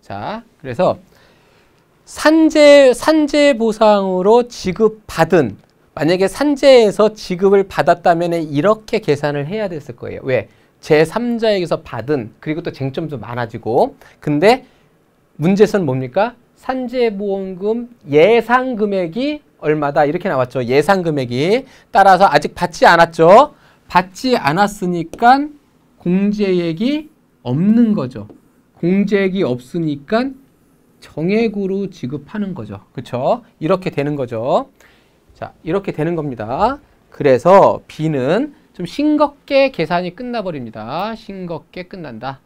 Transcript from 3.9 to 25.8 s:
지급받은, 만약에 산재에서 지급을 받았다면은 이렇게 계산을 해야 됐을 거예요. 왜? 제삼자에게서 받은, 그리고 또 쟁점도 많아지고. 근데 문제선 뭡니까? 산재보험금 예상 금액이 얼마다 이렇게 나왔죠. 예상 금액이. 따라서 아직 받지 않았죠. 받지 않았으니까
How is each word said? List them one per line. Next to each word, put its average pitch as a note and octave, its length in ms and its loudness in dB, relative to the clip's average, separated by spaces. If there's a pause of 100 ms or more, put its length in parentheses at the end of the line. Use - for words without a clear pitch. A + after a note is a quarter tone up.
지급받은, E3+ 1120 -2 (340)
만약에 F3+ 340 0
산재에서 A#3 880 4
지급을 G3 540 0
받았다면은 E3+ 840 0
이렇게 G3+ 480 -2
계산을 C#3+ 480 -2
해야 G#3 240 -6
됐을 C3+ 260 -14
거예요. G2 280 -14
왜? B2+ 260 -4 (300)
제삼자에게서 G3 1040 0
받은, A#2+ 580 -8
그리고 D#3 240 -8
또 E3+ 80 -8
쟁점도 C#3 480 -8
많아지고. A#2+ 760 -4 (240)
근데 F3+ 460 2 (680)
문제선 F#3+ 500 2
뭡니까? C3 500 -4 (200)
산재보험금 G#3+ 1300 -6 (200)
예상 A3+ 680 2
금액이 G#3 680 -4 (180)
얼마다 D3+ 460 0
이렇게 F3 240 -4
나왔죠. B2+ 360 -2
예상 D3+ 380 2
금액이. D3+ 600 -2 (260)
따라서 F#3+ 360 6
아직 - 280 0
받지 F3+ 320 0
않았죠. E3+ 680 6 (340)
받지 F#3 480 -2
않았으니까 F#3+ 1120 0 (500)